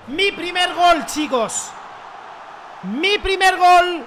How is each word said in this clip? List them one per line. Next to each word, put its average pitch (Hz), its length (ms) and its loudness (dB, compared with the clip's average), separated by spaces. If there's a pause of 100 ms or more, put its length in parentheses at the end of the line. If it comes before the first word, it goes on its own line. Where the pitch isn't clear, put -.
Mi 370 260 -2
primer 349 420 -4
gol, 339 320 2
chicos. 247 640 -4 (1120)
Mi 311 360 -2
primer 381 380 0
gol 349 500 4